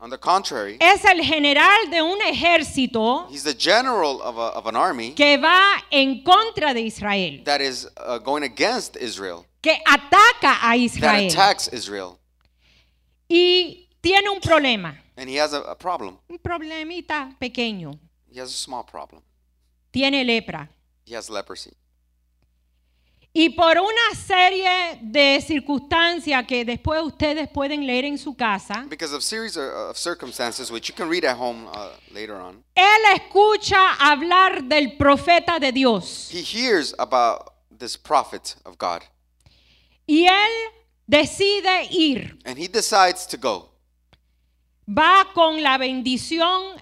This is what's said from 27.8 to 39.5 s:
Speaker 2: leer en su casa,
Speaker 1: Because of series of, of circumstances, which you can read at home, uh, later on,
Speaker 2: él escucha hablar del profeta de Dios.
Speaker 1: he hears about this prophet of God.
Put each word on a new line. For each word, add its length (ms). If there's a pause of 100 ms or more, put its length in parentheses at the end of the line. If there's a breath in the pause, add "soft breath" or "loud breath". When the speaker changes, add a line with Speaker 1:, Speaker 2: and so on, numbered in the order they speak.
Speaker 2:
leer 160
en 140
su 180
casa, 540
Speaker 1:
Because 260
of 80
series 320
of, 80 (280)
of 60
circumstances, 720
which 200
you 60
can 140
read 140
at 140
home, 300
uh, 240 (220)
later 220
on, 260 (140)
Speaker 2:
él 260 (140)
escucha 840
hablar 680
del 300
profeta 600
de 120
Dios. 640
Speaker 1:
he 80
hears 580
about 540 (240)
this 180
prophet 600 (100)
of 120
God. 240 (1040)